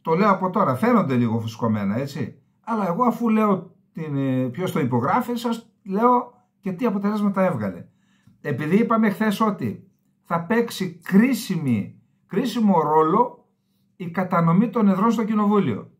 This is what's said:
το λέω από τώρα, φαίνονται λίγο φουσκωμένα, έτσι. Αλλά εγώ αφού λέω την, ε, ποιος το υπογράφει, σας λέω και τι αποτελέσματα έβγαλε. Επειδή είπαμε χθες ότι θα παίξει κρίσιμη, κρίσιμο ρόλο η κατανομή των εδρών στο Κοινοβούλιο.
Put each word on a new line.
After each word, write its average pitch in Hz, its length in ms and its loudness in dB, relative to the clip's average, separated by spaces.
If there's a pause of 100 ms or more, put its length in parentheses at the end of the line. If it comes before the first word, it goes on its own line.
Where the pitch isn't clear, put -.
το 160 140 0
λέω 208 140 2
από 185 200 0
τώρα, 160 260 0
φαίνονται 190 400 2
λίγο 117 240 0
φουσκωμένα, 107 580 -2
έτσι. 139 440 -8 (180)
Αλλά 220 280 -4
εγώ 170 160 -2
αφού 240 260 0
λέω 208 460 0 (160)
την, 147 260 -6
ε, 131 320 -2
ποιος 175 220 -4
το 165 80 -2
υπογράφει, 143 560 0
σας 233 360 -6 (120)
λέω 240 500 0 (260)
και 190 120 -6
τι 180 140 -6
αποτελέσματα 202 600 0
έβγαλε. 107 400 -4 (560)
Επειδή 151 340 -2
είπαμε 226 340 2
χθες 214 300 -2
ότι 202 480 -4 (360)
θα 170 200 -4
παίξει 220 600 -4
κρίσιμη, 180 960 0 (240)
κρίσιμο 208 560 2
ρόλο 156 680 2 (480)
η 170 140 -10
κατανομή 180 600 2
των 208 180 2
εδρών 196 240 2
στο 226 120 0
Κοινοβούλιο. 202 760 0